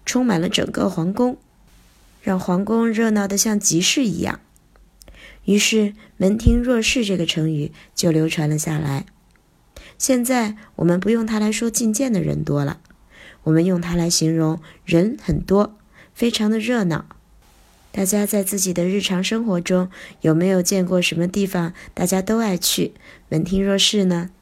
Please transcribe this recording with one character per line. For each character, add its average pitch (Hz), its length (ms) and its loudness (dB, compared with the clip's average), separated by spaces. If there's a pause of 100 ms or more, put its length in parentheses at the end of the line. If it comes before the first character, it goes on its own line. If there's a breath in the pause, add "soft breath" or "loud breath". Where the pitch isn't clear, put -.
充 254 180 0
满 208 160 2
了 170 80 0
整 - 240 -2
个 - 160 0
皇 180 240 -2
宫， 247 260 0 (840)
让 190 180 -2
皇 185 240 0
宫 226 240 2
热 226 220 2
闹 208 180 2
得 202 80 -4
像 208 240 0
集 175 220 0
市 254 240 0
一 196 160 -2
样。 - 180 -4 (1040 loud breath)
于 196 120 4
是 208 380 2 (220 loud breath)
“门 196 200 2
庭 233 240 4
若 240 180 0
市” 226 240 0
这 196 140 -2
个 170 80 -2
成 160 260 0
语 151 200 -4 (240 loud breath)
就 175 160 2
流 160 180 2
传 156 180 -2
了 151 100 0
下 151 200 -4
来。 143 300 -4 (920 loud breath)
现 247 260 2
在 233 320 0 (200 loud breath)
我 - 100 0
们 175 140 4
不 190 100 0
用 226 160 2
它 220 140 -2
来 214 120 0
说 220 200 -2
觐 220 200 0
见 254 220 -2
的 185 80 2
人 151 220 -2
多 143 200 0
了， - 160 -6 (640 loud breath)
我 156 80 0
们 160 140 4
用 180 160 0
它 175 140 -4
来 170 140 0
形 160 240 0
容 160 280 0 (240 loud breath)
人 180 360 2
很 156 200 -2
多， 208 340 2 (380 loud breath)
非 233 180 0
常 220 180 0
的 220 80 0
热 220 280 0
闹。 165 200 -2 (840)
大 196 160 -4
家 208 220 0
在 202 160 0
自 196 160 -4
己 180 160 -2
的 175 100 0
日 190 160 0
常 185 220 -2
生 226 200 -2
活 190 160 0
中 185 300 0 (320 loud breath)
有 160 140 2
没 170 120 2
有 190 140 2
见 185 240 0
过 180 160 0
什 175 140 -2
么 170 120 0
地 196 200 -2
方 175 260 -4 (220 loud breath)
大 180 100 -2
家 190 160 0
都 220 160 -2
爱 214 180 -2
去， 175 380 -2 (360 loud breath)
门 156 140 0
庭 190 220 -2
若 196 100 0
市 196 300 2
呢？ 180 240 0 (120)